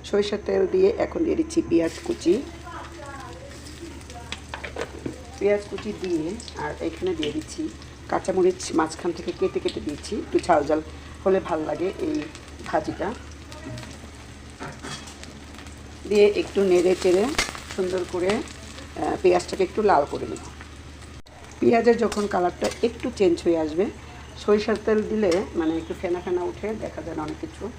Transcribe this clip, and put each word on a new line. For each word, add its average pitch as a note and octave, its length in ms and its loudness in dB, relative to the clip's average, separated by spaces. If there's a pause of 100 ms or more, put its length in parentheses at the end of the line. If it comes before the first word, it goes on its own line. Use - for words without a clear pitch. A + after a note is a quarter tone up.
সরিষার G3+ 420 0
তেল F#3+ 220 4
দিয়ে F#3 300 6
এখন E3 260 0
দিয়ে D#3 120 2
দিচ্ছি D#3+ 260 2
পেঁয়াজ E3 420 2
কুচি, E3+ 300 2 (3000)
পেঁয়াজ G3+ 300 4
কুচি G3+ 320 -6
দিয়ে, E3+ 220 0 (340)
আর D3+ 140 -4 (100)
এখানে E3+ 340 -2
দিয়ে D3 160 -2
দিচ্ছি - 380 -6 (400)
কাঁচামরিচ F#3 520 4 (140)
মাঝখান D#3+ 360 0
থেকে F3 200 -4
কেটে F#3 280 0
কেটে F3 200 -2
দিচ্ছি, D3+ 360 -6
একটু - 240 2
ঝাল D#3 260 4
ঝাল D#3 160 2 (420)
হলে F#3+ 160 6
ভালো D#3+ 260 -2
লাগে D#3 340 -2
এই D3+ 220 0 (460)
ভাজিটা। D#3+ 460 0 (3000)
দিয়ে G#3 180 10
একটু F#3+ 380 4
নেড়ে F3+ 320 6
চেড়ে F#3 280 6 (520)
সুন্দর F#3 260 0 (100)
করে, F3+ 180 0
আহ, A#3 120 2 (800)
পেঁয়াজটাকে F3+ 420 4
একটু F#3 180 0
লাল F3 300 6
করে - 160 -4
নেব। - 160 -8 (1160)
পেঁয়াজের A#3 380 8
যখন G#3 300 0
কালারটা F#3 400 0 (160)
একটু A#3 320 -2
চেঞ্জ F3+ 280 6
হয়ে E3+ 140 4
আসবে, D#3 280 0 (520)
সরিষার G#3 480 2
তেল G#3+ 160 4
দিলে G#3+ 300 2 (240)
মানে E3 220 2
একটু E3 160 -4
ফেনা F3 260 -2
ফেনা F3+ 240 -2
উঠে, F3 300 -6
দেখা E3 280 -8
যায় D#3+ 160 -8
না D#3 60 -4
অনেক D#3 180 -8
কিছু। D#3+ 220 -10 (160)